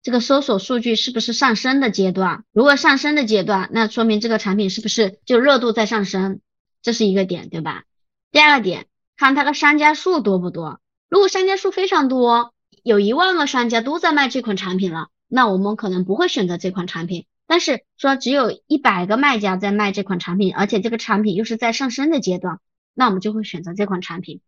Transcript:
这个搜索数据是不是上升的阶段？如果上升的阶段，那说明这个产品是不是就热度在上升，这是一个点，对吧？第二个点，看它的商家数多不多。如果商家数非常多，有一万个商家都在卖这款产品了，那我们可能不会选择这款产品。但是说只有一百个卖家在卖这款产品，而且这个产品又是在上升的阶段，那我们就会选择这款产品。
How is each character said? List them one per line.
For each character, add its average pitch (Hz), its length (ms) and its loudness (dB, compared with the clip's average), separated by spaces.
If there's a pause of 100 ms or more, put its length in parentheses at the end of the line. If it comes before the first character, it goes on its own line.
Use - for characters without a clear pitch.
这 247 100 -6
个 247 80 2
搜 277 220 2
索 247 160 0
数 247 220 -2
据 233 160 0
是 247 160 -4
不 233 80 -4
是 233 120 -4
上 226 240 2
升 262 240 0
的 247 120 2
阶 190 200 0
段？ 185 400 -2
如 220 120 4
果 285 120 6
上 294 220 2
升 294 160 -2
的 294 100 0
阶 214 200 2
段， 190 280 -2
那 220 160 0
说 226 160 -2
明 214 160 2
这 226 100 -4
个 220 100 0
产 196 180 -2
品 196 140 0
是 220 100 -8
不 220 60 -6
是 196 400 0
就 240 120 4
热 269 200 4
度 240 120 0
在 220 140 0
上 208 200 -2
升， 190 340 -4 (420)
这 233 100 -2
是 220 140 0
一 190 80 2
个 196 100 2
点， 175 260 -6
对 165 120 -8
吧？ - 220 -10 (480)
第 294 80 2
二 294 180 6
个 220 60 -2
点， 180 240 -6 (280)
看 277 200 2
它 285 80 0
的 285 100 0
商 294 240 2
家 302 160 4
数 320 280 0
多 196 180 0
不 180 100 -4
多。 156 300 -10 (280)
如 359 120 4
果 381 80 6
商 381 180 0
家 392 100 2
数 381 140 -2
非 370 180 -2
常 320 200 2
多， 240 480 2 (260)
有 208 180 4
一 202 140 2
万 370 220 2
个 294 100 2
商 247 240 0
家 233 120 0
都 294 180 -4
在 339 120 2
卖 285 160 2
这 247 140 -4
款 202 160 -4
产 185 200 -4
品 185 140 -2
了， 160 180 -10 (180)
那 247 200 2
我 190 100 2
们 202 180 0
可 208 140 -6
能 185 160 -2
不 190 100 -2
会 349 120 2
选 220 200 -2
择 175 100 -4
这 185 140 -6
款 180 160 -6
产 175 180 -8
品。 170 200 -8 (220)
但 339 120 2
是 277 220 -2 (160)
说 269 180 0
只 262 140 -6
有 262 380 0
一 294 100 0
百 185 300 2
个 214 100 2
卖 269 220 2
家 190 180 -2
在 202 140 -2
卖 202 200 0
这 196 120 -4
款 185 160 -4
产 180 180 -4
品， 196 160 0
而 202 140 -2
且 202 140 0
这 233 100 -4
个 226 80 -6
产 214 240 -2
品 208 100 0
又 214 100 -2
是 226 140 -6
在 226 160 -2
上 262 160 -4
升 277 220 -2
的 285 80 2
阶 185 180 -2
段， 180 220 -6 (340)
那 247 140 2
我 208 40 2
们 185 100 -2
就 214 120 -4
会 214 100 -4
选 175 200 -10
择 175 100 -10
这 202 140 -2
款 185 140 -4
产 175 200 -10
品。 156 260 -14